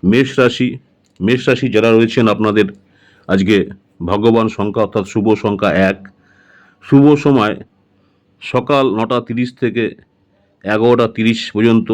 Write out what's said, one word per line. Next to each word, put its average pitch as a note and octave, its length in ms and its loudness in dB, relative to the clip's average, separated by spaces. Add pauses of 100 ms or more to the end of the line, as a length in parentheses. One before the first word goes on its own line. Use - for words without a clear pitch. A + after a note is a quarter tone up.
মেষ A#2 260 2 (100)
রাশি। B2+ 300 0 (520)
মেষ A#2 260 0
রাশি A#2 220 0
যারা G#2+ 220 2
রয়েছেন A2+ 380 2
আপনাদের G#2 380 0 (640)
আজকে F#2+ 280 2 (460)
ভাগ্যবান A2 460 0
সংখ্যা G#2 360 -4
অর্থাৎ G2+ 220 -4
শুভ G#2 280 -4
সংখ্যা G#2 360 -2 (100)
এক, F#2+ 180 0 (880)
শুভ C#3 200 4 (120)
সময় C3+ 380 0 (880)
সকাল C3+ 420 0 (100)
নটা A2+ 260 -2
তিরিশ A#2+ 340 -6
থেকে A#2 300 -4 (800)
এগারোটা A2+ 440 2
তিরিশ A2+ 300 -2 (120)
পর্যন্ত A2+ 440 2